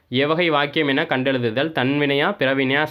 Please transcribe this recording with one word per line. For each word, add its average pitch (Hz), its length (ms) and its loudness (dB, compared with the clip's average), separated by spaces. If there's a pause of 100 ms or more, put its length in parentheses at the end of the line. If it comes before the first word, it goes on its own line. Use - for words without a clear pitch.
எவ்வகை 151 400 0
வாக்கியம் 147 380 0
என 139 160 0
கண்டெழுதுதல்? 131 680 -2
தன்வினையா, 143 640 0
பிறவினையா, 135 560 0